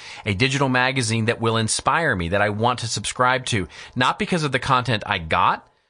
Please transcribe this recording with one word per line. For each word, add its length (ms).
a 80
digital 360
magazine 560
that 160
will 160
inspire 580
me, 140
that 120
I 80
want 300
to 80
subscribe 600
to, 200
not 240
because 240
of 80
the 80
content 460
I 120
got, 500